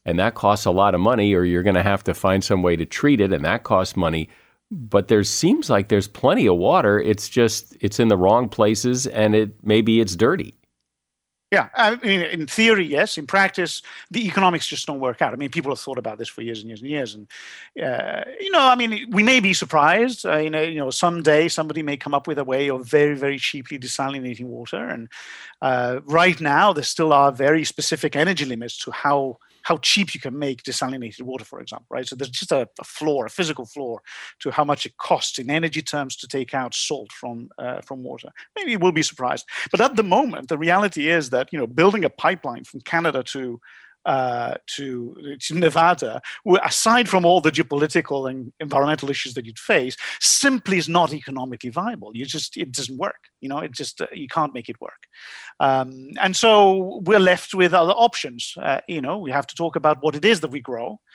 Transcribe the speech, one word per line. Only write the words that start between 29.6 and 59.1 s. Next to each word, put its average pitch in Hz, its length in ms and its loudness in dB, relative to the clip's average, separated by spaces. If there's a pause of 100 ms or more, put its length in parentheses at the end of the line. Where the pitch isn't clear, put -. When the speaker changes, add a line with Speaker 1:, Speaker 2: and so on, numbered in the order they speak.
Speaker 2:
how 160 160 0
cheap - 360 0
you 135 60 -12
can 135 180 -10
make 135 240 -6
desalinated 127 600 -8
water, 131 220 -10
for - 160 -18
example, - 300 -16
right? 127 160 -8
So - 80 -12
there's 127 160 -8
just - 220 -8
a, 131 160 0 (100)
a 127 60 -14
floor, 143 420 -4
a - 40 -12
physical 147 360 -6
floor 120 340 -10 (400)
to 139 100 -6
how 147 140 0
much 143 220 -2
it - 120 -16
costs - 400 -2
in 127 120 -8
energy 156 320 -2
terms 139 340 -6
to 127 120 -14
take 135 260 -6
out 127 200 -6
salt 120 380 -6
from, 117 360 -14 (100)
uh, 127 220 -10
from 135 220 -14
water. 127 280 -14 (260)
Maybe 330 200 -4
we'll 180 160 4
be 156 100 0
surprised. - 440 -4 (240)
But - 100 2
at 254 160 2
the 214 80 4
moment, 185 440 0
the 151 100 -2
reality 165 500 0
is 156 220 0
that, 131 220 0
you 160 60 -6
know, 120 80 -2
building 175 380 4
a 135 60 0
pipeline 151 540 -4
from 139 160 -18
Canada 160 440 -2
to, 123 360 -8 (460)
uh, 123 480 -2 (120)
to, 139 720 -10
to - 160 -8
Nevada, 165 680 2 (220)
w-, 180 200 6
aside 226 440 4
from 180 180 4
all 175 160 6
the 156 80 2
geopolitical 143 800 0
and 131 280 -12
environmental 143 520 0
issues 127 240 -8
that 123 100 -10
you'd 113 140 -18
face, 135 380 0 (220)
simply 247 600 2
is 165 100 -2
not 170 240 2
economically 131 560 -10
viable. 175 460 -8
You 123 100 -8
just, 143 320 -8
it 135 160 -8
doesn't 131 240 -8
work. 190 280 -8 (160)
You 135 100 -10
know, 143 80 -6
it 156 140 -8
just, - 280 -10
uh, - 120 -6
you 147 140 -14
can't 143 280 -4
make 120 160 -12
it - 100 -16
work. - 260 -18 (540)
Um, 131 500 -2 (100)
and 185 140 2
so 196 680 4
we're 202 160 6
left 180 340 2
with 180 200 4
other 175 180 6
options. 143 680 -2
Uh, - 280 -2
you 160 140 -6
know, 160 160 -6